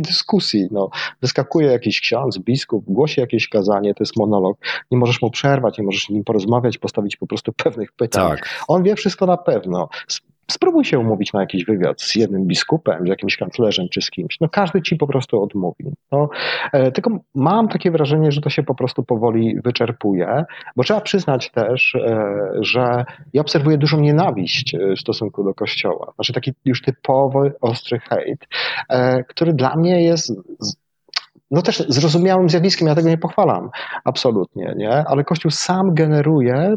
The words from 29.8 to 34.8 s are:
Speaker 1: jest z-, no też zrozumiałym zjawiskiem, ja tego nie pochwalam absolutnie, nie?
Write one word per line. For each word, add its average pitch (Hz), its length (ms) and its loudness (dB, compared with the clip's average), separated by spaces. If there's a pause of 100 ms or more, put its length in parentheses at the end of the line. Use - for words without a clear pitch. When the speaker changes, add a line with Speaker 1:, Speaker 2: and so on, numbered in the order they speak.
Speaker 1:
jest 165 240 2 (340)
z-, 104 220 -10 (680)
no 165 120 2
też 214 160 0 (100)
zrozumiałym 175 640 4
zjawiskiem, 170 380 2
ja 147 60 2
tego 165 140 2
nie 165 100 2
pochwalam 139 520 0 (340)
absolutnie, 101 720 -2
nie? 107 160 -2 (140)